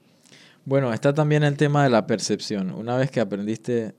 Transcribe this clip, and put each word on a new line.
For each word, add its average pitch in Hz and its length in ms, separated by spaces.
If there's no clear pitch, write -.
Bueno, 135 280
está 143 180
también 151 300
el 143 160
tema 147 260
de 135 60
la 110 160
percepción. 101 640
Una 113 260
vez 135 140
que 127 100
aprendiste 107 800